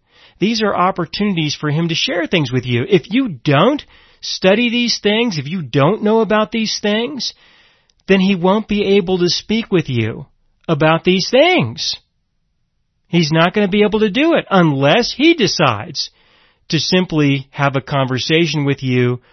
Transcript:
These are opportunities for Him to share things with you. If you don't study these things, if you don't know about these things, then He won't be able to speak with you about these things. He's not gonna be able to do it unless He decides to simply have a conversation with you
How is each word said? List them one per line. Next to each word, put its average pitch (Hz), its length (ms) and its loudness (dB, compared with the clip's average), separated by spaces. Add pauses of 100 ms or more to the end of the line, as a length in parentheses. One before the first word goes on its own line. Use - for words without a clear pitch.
(380)
These 220 220 0
are 208 140 0
opportunities 180 800 -2
for 151 140 -4
Him 160 200 0
to 165 60 -2
share 277 300 -4
things 147 260 -2
with 127 140 -2
you. 123 220 -2
If 190 240 0
you 262 160 0
don't 165 560 0 (380)
study 214 480 0
these 240 300 -2
things, 214 380 0
if 135 100 -6
you 180 140 -6
don't 147 420 0
know 220 180 2
about 214 300 0
these 220 280 -4
things, 226 540 -4 (720)
then 196 120 4
He 190 160 2
won't 190 320 0
be 196 300 2
able 185 220 0
to 175 100 2
speak 214 420 -4
with 175 180 0
you 120 360 -4 (420)
about 160 360 2
these 185 260 0
things. 269 680 0 (1120)
He's 165 240 0
not 165 220 2
gonna 208 140 0
be 208 160 2
able 208 180 0
to 214 80 2
do 285 260 2
it - 140 0
unless 165 640 2
He 330 220 2
decides 143 800 -2 (580)
to 160 100 0
simply 151 720 0
have 139 240 -2
a 135 60 0
conversation 143 840 -2
with 139 180 -2
you 123 380 0 (120)